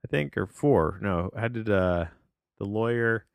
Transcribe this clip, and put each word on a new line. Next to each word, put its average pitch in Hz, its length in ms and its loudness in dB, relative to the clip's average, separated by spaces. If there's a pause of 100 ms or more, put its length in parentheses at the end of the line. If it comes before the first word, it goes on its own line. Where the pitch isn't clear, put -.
I - 40 -16
think, 143 280 -2
or 98 100 -2
four. 92 540 2
No, 92 360 -2
how 113 100 -4
did, 113 220 -6
uh, 90 360 2 (520)
the 101 80 -8
lawyer? 113 680 -2